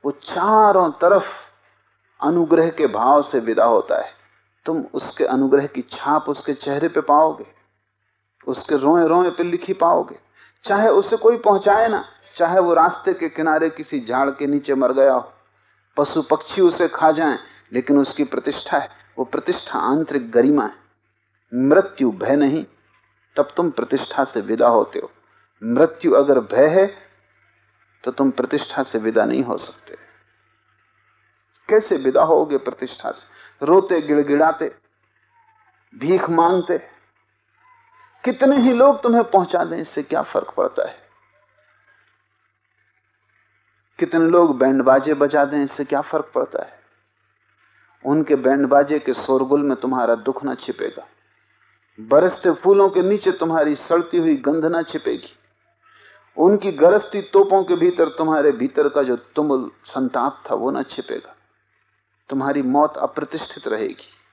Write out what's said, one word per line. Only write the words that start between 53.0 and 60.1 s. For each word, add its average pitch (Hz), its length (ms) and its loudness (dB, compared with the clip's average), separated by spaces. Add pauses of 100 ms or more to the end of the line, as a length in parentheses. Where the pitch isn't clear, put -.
नीचे 190 300 0
तुम्हारी 160 440 -2
सड़ती 170 420 -2
हुई 160 180 2
गंध 147 300 -2
ना 165 160 -2
छिपेगी, - 560 -10 (1000)
उनकी 196 340 2
गरजती 190 500 2
तोपों 190 420 2
के 175 120 0
भीतर 175 340 0
तुम्हारे 156 420 0
भीतर 131 380 -2
का 147 140 0
जो 123 120 -2
तुमुल 135 560 -4 (140)
संताप 131 640 -6